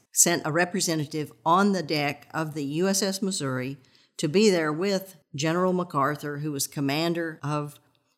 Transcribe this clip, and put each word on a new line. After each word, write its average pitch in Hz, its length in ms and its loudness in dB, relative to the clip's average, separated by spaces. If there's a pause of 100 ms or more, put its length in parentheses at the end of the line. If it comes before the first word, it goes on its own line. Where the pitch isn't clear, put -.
(120)
sent - 340 2
a 156 60 0
representative 160 800 -2 (140)
on 190 280 4
the 180 100 -2
deck 147 500 -2
of 156 220 -4
the 151 100 -4
U 156 240 0
S 196 140 0
S 190 180 -2
Missouri 139 560 -4 (400)
to 160 120 -2
be 202 200 6
there 165 240 4
with 190 440 -2 (180)
General 170 400 0
MacArthur, 147 640 -2
who 151 140 -4
was 139 140 -2
commander 160 760 -2
of 147 360 -4 (400)